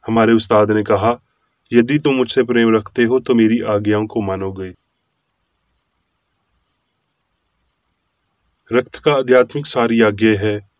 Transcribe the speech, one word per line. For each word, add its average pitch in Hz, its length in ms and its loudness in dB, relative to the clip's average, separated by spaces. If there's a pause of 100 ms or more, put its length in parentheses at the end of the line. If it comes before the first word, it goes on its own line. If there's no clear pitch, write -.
हमारे 113 260 2
उस्ताद 107 380 2
ने 107 120 0
कहा, 107 380 -2 (520)
"यदि 120 260 2
तुम 147 160 0
मुझसे 127 280 -2
प्रेम 117 320 2
रखते 110 280 -2
हो 123 160 0
तो 127 140 -4
मेरी 113 280 2
आज्ञाओं 104 440 -2
को 107 160 -6
मानोगे।" 95 520 -8 (4000)
रक्त 120 240 -2
का 151 180 -2
आध्यात्मिक 127 540 2
सार 117 260 -2
याज्ञ 110 420 2
है। 104 340 -6 (100)